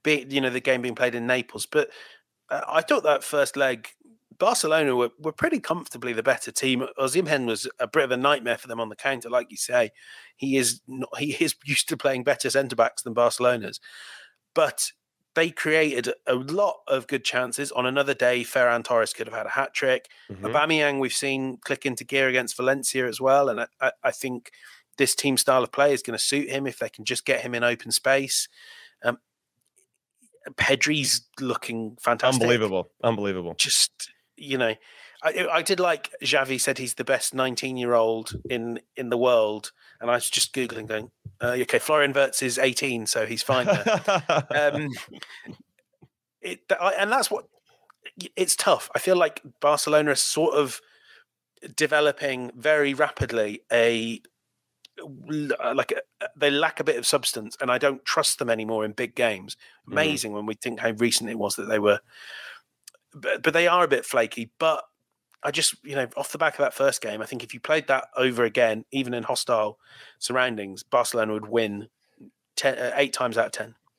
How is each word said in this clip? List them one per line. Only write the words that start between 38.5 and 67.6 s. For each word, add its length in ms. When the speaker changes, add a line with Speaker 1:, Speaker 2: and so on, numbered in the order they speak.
Speaker 1:
in 140
the 80
world. 540
And 120
I 40
was 140
just 240
Googling 340
going, 220
uh, 200
okay, 180
Florian 320
Wirtz 320
is 160
eighteen, 460
so 200
he's 160
fine 240
there. 400
Speaker 2:
<laughs> 400
Speaker 1:
Um, 340
it, 180
I, 300
and 120
that's 200
what, 160
it's 220
tough. 360
I 60
feel 160
like 260
Barcelona 500
are 40
sort 380
of 260
developing 800
very 380
rapidly 680
a, 500
like, 180
a, 440
they 160
lack 300
a 20
bit 140
of 100
substance, 540
and 100
I 60
don't 280
trust 320
them 120
anymore 360
in 60
big 240
games. 400
Speaker 2:
Mm-hmm. 380
Speaker 1:
Amazing 400
when 120
we 100
think 260
how 100
recent 380
it 100
was 160
that 140
they 100
were, 220
but, 280
but 120
they 140
are 180
a 20
bit 180
flaky. 540
But 240
I 80
just, 320
you 120
know, 120
off 140
the 80
back 140
of 60
that 140
first 280
game, 200
I 40
think 180
if 100
you 60
played 280